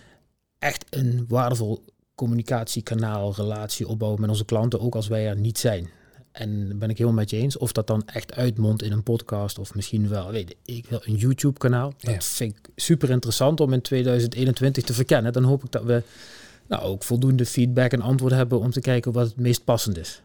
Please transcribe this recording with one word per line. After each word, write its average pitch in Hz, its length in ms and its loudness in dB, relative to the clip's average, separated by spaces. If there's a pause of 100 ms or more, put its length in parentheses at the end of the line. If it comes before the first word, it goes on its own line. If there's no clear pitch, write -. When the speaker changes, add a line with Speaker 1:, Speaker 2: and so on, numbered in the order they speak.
(580)
Speaker 1:
echt - 320 -4
een 123 380 0
waardevol 117 560 0 (300)
communicatiekanaal, 113 1200 -2
relatie 107 540 -6
opbouwen 107 320 -2
met 107 100 0
onze 107 140 0
klanten, 113 360 0
ook 117 140 -2
als 110 140 -4
wij 110 200 -2
er 101 80 -2
niet 107 220 -2
zijn. 92 320 -2 (420)
En 104 360 -6
daar 101 80 -6
ben 107 140 -2
ik 110 80 -2
helemaal 117 200 4
met 104 120 0
je 107 60 -2
eens. 135 220 0
Of 123 140 -2
dat 110 140 -2
dan 107 200 0
echt - 280 -10
uitmondt 110 480 2
in 104 100 -2
een 107 100 -2
podcast 107 560 -2
of 98 160 -12
misschien 104 340 0
wel, 98 220 -4
weet 101 340 -6
ik 117 220 -10
wel, 117 200 -6
een 110 100 0
YouTube-kanaal. 131 840 2
Dat 117 160 -2
Speaker 2:
Ja. 92 60 -4
Speaker 1:
vind - 380 -4
ik - 180 -20
super 139 340 2
interessant 131 500 2
om 139 120 4
in 127 80 4
tweeduizend 123 540 2
eenentwintig 131 500 2
te - 100 -4
verkennen. 120 380 2
Dan 127 120 2
hoop 135 200 4
ik 123 60 -8
dat 110 140 -4
we, 120 180 2 (640)
nou, - 160 -4
ook 98 200 -6
voldoende 123 440 2
feedback 123 460 2
en 127 80 0
antwoord 127 320 2
hebben 123 260 2
om 117 120 0
te 127 100 -2
kijken 123 320 0
wat 120 140 2
het 113 100 -4
meest 123 280 0
passend 110 340 0
is. - 260 -14